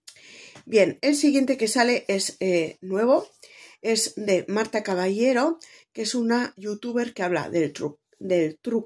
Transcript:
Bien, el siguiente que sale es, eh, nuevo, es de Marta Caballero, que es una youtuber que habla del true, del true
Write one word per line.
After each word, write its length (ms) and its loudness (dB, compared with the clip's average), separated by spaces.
Bien, 380 4
el 140 2
siguiente 400 2
que 100 0
sale 400 0
es, 320 -2
eh, 420 0
nuevo, 480 0
es 320 -2
de 320 0
Marta 380 -4
Caballero, 760 0
que 100 -10
es 120 -4
una 420 0
youtuber 560 -6
que 120 -4
habla 260 -2
del 220 0
true, 240 -8
del 400 0
true 260 -2